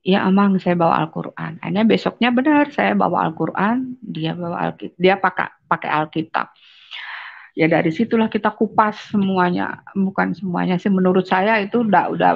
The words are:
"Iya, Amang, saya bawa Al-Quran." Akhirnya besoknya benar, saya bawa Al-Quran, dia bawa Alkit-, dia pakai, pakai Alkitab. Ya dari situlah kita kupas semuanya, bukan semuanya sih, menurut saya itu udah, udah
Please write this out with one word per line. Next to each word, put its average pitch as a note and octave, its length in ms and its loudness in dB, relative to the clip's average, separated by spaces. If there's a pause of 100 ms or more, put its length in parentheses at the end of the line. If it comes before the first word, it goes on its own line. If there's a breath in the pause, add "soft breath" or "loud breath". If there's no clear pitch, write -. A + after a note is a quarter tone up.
"Iya, F#3 240 2
Amang, G3 320 4
saya F3+ 160 0
bawa E3 320 2
Al-Quran." E3 560 -10
Akhirnya G3 240 -2
besoknya A3+ 480 2
benar, C#4+ 400 2
saya G3+ 240 0
bawa F#3 320 0
Al-Quran, A#3 720 -4
dia E3 320 -6
bawa E3+ 400 -6
Alkit-, - 240 -14
dia F#3+ 240 2
pakai, - 320 -2 (160)
pakai - 240 -2
Alkitab. D#3 560 -4 (1040 loud breath)
Ya E3 160 2
dari E3 240 2
situlah A3+ 400 0
kita G#3+ 240 -2
kupas G#3+ 560 -2
semuanya, F#3 800 0
bukan F#3+ 400 -2
semuanya F3+ 480 -2
sih, - 80 -2
menurut F#3 400 2
saya G3+ 320 2
itu A3 240 -2
udah, F3+ 240 4
udah A#2+ 280 2